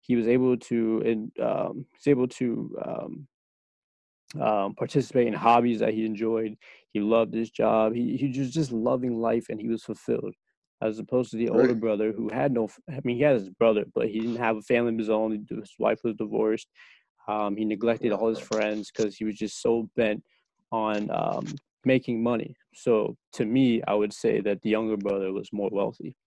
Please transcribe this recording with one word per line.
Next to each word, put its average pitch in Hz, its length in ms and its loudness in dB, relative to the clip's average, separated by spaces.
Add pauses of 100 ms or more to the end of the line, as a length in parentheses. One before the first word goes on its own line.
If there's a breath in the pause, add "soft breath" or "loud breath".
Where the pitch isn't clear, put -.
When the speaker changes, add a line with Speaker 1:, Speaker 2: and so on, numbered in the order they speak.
Speaker 1:
He 127 160 0
was 113 100 2
able 127 300 4
to, 113 480 0
and, 113 340 -2
um, 107 520 -2
he - 60 -20
was - 100 -2
able 127 220 4
to, 117 560 -4
um, - 420 -10 (1120)
um, 107 340 0
participate 123 520 0
in 107 60 -2
hobbies 117 460 4
that 113 140 0
he 110 120 -2
enjoyed. 110 520 -4 (360 loud breath)
He 107 80 -2
loved 113 320 2
his 113 180 -2
job. 110 440 2
He, 120 220 -2
he 135 100 0 (120)
was 127 140 -2
just 147 180 0
loving 123 480 0
life, 117 300 0
and 110 120 -8
he 113 60 -6
was 113 160 -2
fulfilled, 110 520 -4 (460)
as 110 180 -2
opposed 123 320 -2
to 113 60 -6
the 113 120 2
older 123 240 6
Speaker 2:
Right. - 20 2
Speaker 1:
brother 110 380 0
who 110 160 -4
had 135 240 0
no 113 120 0
f-, - 140 -14 (100)
I 135 140 -8
mean, 120 140 -2
he 135 60 2
had 143 120 6
his 95 140 -2
brother, 107 360 2 (100)
but 117 140 0
he 110 100 -4
didn't 113 180 -2
have 113 200 0
a 107 40 -10
family 117 320 0
of 113 60 -2
his 107 100 -2
own. 110 400 0
His 113 300 -10
wife 110 240 2
was 113 120 -2
divorced. 110 540 -2 (580 soft breath)
Um, 104 300 -2
he 110 80 -2
neglected 110 460 0
all 107 180 0
his 110 100 -4
Speaker 2:
Wow. - 80 -16
Speaker 1:
friends 107 440 -2
'cause 104 260 -2
he 107 80 -6
was 104 120 -4
just - 240 -6
so 117 340 0
bent 110 280 0 (480)
on, 107 400 -2
um, - 440 -4 (300)
making 127 380 2
money. 120 320 -2 (180)
So 110 440 0 (160)
to 120 120 0
me, 120 420 4
I 101 80 0
would 104 180 0
say 110 280 0
that 101 200 -2
the 110 100 -2
younger 110 260 0
brother 98 360 -2
was 101 200 -6
more 101 180 -2
wealthy. 104 440 -4 (120)